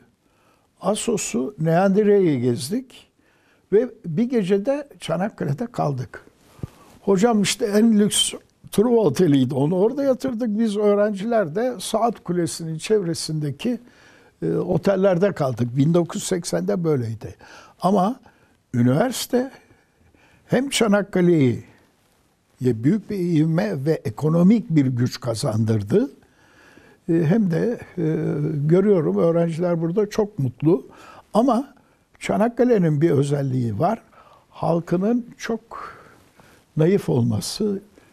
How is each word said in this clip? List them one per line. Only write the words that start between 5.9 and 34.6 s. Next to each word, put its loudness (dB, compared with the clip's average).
Hocam 2
işte -2
en 4
lüks 0
Truva 2
Oteli'ydi. 4
Onu 0
orada 0
yatırdık. -2
Biz 0
öğrenciler 0
de -2
Saat -2
Kulesi'nin -4
çevresindeki, -4
e, -2
otellerde 2
kaldık. -2
Bin 4
dokuz 0
yüz -10
seksende -4
böyleydi. -4
Ama 0
üniversite 0
hem 0
Çanakkale'ye 2
büyük 0
bir -6
ivme 0
ve 2
ekonomik 2
bir 4
güç -2
kazandırdı. 0
E, 0
hem 2
de, -2
e, -2
görüyorum 2
öğrenciler 0
burada -2
çok -4
mutlu. 0
Ama 0
Çanakkale'nin 2
bir 4
özelliği 0
var. -2
Halkının -4